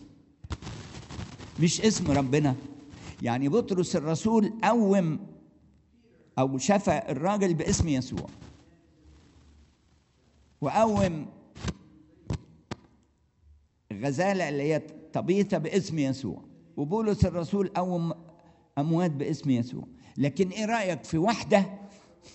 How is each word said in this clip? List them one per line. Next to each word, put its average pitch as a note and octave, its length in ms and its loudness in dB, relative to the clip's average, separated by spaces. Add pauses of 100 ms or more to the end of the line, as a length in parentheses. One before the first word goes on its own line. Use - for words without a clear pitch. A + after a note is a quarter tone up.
(1600)
مش D#3+ 200 4
اسم F3+ 300 2
ربنا. C#3 460 2 (680)
يعني B2 260 0
بطرس F3+ 480 0
الرسول F#3+ 560 2 (120)
قوم G3 540 4 (1200)
أو C3+ 200 0
شفى F#3+ 500 2
الراجل F3+ 460 0
باسم E3 340 0
يسوع، B2+ 380 -2 (2250)
وقوم F3+ 640 2 (2750)
غزالة D3+ 560 0
اللي C#3 140 -2
هي D3+ 200 0 (300)
طبيثة G3 460 2
باسم D#3+ 400 -2
يسوع، B2+ 440 -2 (340)
وبولس G3+ 480 0
الرسول F3+ 440 0
قوم F3 440 -2 (640)
أموات E3 320 2
باسم C#3+ 400 -2
يسوع. - 340 0 (320)
لكن C#3+ 320 2
إيه G#3+ 160 -4
رأيك G3+ 400 -2
في D#3+ 140 -2
واحدة G3+ 600 2 (560)